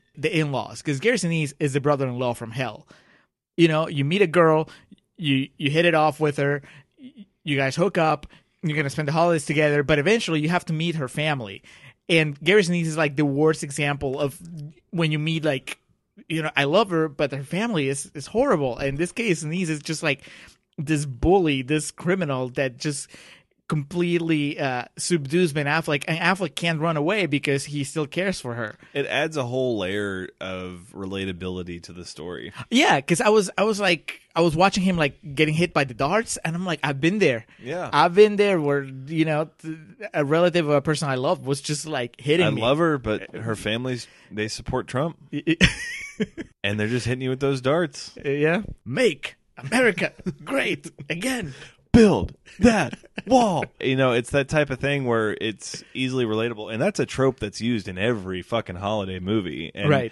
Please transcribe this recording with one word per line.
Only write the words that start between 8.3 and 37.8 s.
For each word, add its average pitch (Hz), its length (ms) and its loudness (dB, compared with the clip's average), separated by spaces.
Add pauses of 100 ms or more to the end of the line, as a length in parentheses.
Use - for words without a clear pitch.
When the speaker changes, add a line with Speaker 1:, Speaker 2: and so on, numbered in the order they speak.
Speaker 1:
you're 151 120 -2
gonna 147 140 0
spend 151 180 -4
the 143 40 0
holidays 165 340 2
together, 147 380 2
but 147 160 2
eventually 170 420 2
you 151 80 0
have 175 160 0
to 165 80 -2
meet 160 220 -2
her 147 120 -4
family. 135 540 -4 (480)
And 156 340 2
Gary 202 200 6
Sinise 170 220 0
is, 156 120 -4
like, 147 180 0
the 147 100 2
worst 151 380 2
example 143 560 -4
of 143 200 -4 (520)
when 165 200 0
you 156 80 0
meet, 156 240 -2
like, 139 360 -4 (500)
you 160 140 -2
know, 151 120 -6
I 143 100 2
love 190 260 4
her, 160 180 0
but 139 220 -2
her 139 120 -8
family 175 460 -2
is, 139 240 -6
is 143 140 -12
horrible. 185 500 0
And 139 120 -2
in 135 60 -4
this 170 160 -2
case, 180 320 -2
Sinise 160 260 -2
is 156 100 -2
just, 156 240 -6
like, 143 180 0 (560)
this 151 280 0
bully, 147 580 2
this 151 260 -2
criminal 147 600 -2
that 131 280 -2
just 147 300 -6 (600)
completely, 156 920 0
uh, 127 260 -4 (120)
subdues 165 540 0
Ben 147 140 -2
Affleck, 151 420 0
and 165 120 -2
Affleck 185 340 0
can't 165 260 -2
run 160 180 0
away 180 280 0
because 139 400 0
he 143 180 -4
still 151 220 -4
cares 180 340 -4
for 120 140 -8
her. 113 220 -8 (180)
Speaker 2:
It 139 140 -2
adds 156 300 -2
a 135 60 0
whole 123 360 -2
layer 95 500 -4 (100)
of 92 540 -10
relatability 92 880 -6
to 87 100 -18
the 87 120 -16
story. 76 480 -12 (160)
Speaker 1:
Yeah, 233 320 4
'cause 165 200 0
I 214 80 2
was, 214 280 4
I 185 60 2
was 208 160 0
like, 180 420 -2 (140)
I 165 60 2
was 165 140 4
watching 185 280 4
him, 185 140 2
like, 151 200 0 (160)
getting 156 220 2
hit 170 180 0
by 160 100 2
the 120 120 -6
darts, 180 500 -2
and 165 100 -4
I'm 175 100 -4
like, 165 180 -2
"I've 139 180 -2
been 175 160 2
there." 139 300 2 (100)
Speaker 2:
Yeah. 143 340 -8